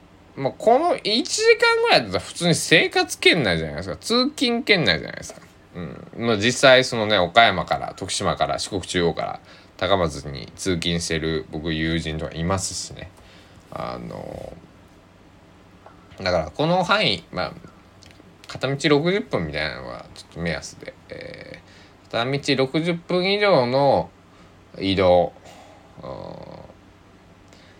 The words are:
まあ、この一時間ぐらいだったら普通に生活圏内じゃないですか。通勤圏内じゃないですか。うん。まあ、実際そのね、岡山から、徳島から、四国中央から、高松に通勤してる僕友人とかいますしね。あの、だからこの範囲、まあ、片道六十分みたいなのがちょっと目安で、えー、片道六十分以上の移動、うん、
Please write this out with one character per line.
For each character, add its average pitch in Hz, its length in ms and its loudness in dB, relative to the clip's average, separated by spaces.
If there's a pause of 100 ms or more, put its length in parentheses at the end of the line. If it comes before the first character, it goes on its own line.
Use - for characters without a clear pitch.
(360)
ま 135 140 -4
あ、 - 80 -6
こ 240 220 4
の 339 180 0
一 220 260 -2
時 440 340 2
間 466 240 4
ぐ 466 80 2
ら 185 80 6
い 135 40 4
だ 110 60 -10
っ - 20 -10
た 92 60 -4
ら 92 40 -2
普 - 140 -10
通 170 160 -2
に 156 60 4
生 208 340 4
活 - 300 -2
圏 330 220 4
内 90 160 2
じ 78 60 -2
ゃ 78 40 -6
な 71 60 -10
い - 40 -10
で 85 60 -8
す 95 60 -10
か。 76 60 -8
通 254 360 0
勤 240 320 -2
圏 190 200 2
内 87 160 2
じ 57 60 -8
ゃ - 20 -12
な - 60 -12
い - 40 -12
で - 60 -12
す - 100 -16
か。 - 80 -20 (340)
う 90 40 -12
ん。 - 280 -14 (100)
ま 117 160 0
あ、 104 40 2
実 117 220 0
際 127 240 8
そ 117 140 -4
の 107 80 0
ね、 107 140 4
岡 87 240 6
山 92 200 4
か - 140 -2
ら、 - 180 -8
徳 95 160 -8
島 85 240 -2
か 73 120 0
ら、 69 120 -2
四 - 100 -8
国 95 120 -4
中 - 200 -2
央 82 120 2
か - 80 -6
ら、 50 180 -8 (380)
高 92 180 2
松 73 300 -2
に 67 320 -12
通 90 200 0
勤 85 220 -2
し - 80 -4
て 82 100 -2
る 78 340 -2
僕 80 220 -4
友 80 260 -2
人 78 180 -6
と 76 100 -6
か - 60 -14
い 82 100 -6
ま 92 160 -2
す - 140 -6
し - 180 -10
ね。 - 200 -16 (600)
あ 60 260 -8
の、 50 540 -12 (1700)
だ 95 120 -2
か 87 60 2
ら 80 140 -4
こ 147 160 -2
の 180 160 2
範 196 240 2
囲、 95 240 -2
ま 87 140 -4
あ、 - 80 -10 (960)
片 - 200 -6
道 139 100 -2 (120)
六 151 220 4
十 202 100 0
分 90 260 -4
み 73 40 -6
た 76 140 -4
い - 20 -4
な 64 140 -8
の 62 60 -12
が 58 260 -14
ち - 80 -20
ょ - 80 -20
っ - 60 -20
と - 40 -10
目 85 120 -4
安 - 240 -10
で、 - 180 -16 (160)
え - 500 -16 (480)
ー、 - 40 -18
片 117 140 -2
道 135 400 0
六 156 160 -2
十 170 120 -2
分 180 380 -2
以 202 80 0
上 180 260 4
の 127 460 2 (680)
移 95 180 0
動、 90 380 6 (720)
う - 40 -12
ん、 - 20 -10 (1700)